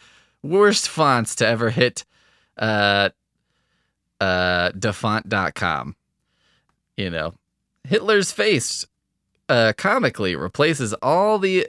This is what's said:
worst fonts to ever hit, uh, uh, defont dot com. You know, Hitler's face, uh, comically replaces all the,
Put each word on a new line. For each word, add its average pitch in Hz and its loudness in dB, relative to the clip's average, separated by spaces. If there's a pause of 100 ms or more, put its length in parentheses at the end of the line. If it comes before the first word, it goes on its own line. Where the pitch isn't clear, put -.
(420)
worst 202 2
fonts 131 0
to 113 2
ever 113 0
hit, 123 0 (520)
uh, 101 2 (1120)
uh, 90 0
defont 107 -4
dot 95 -2
com. 73 -4 (1000)
You 95 -6
know, 82 -6 (500)
Hitler's 202 0
face, 202 -2 (600)
uh, 113 4
comically 139 -2
replaces 127 -2
all 196 2
the, 185 0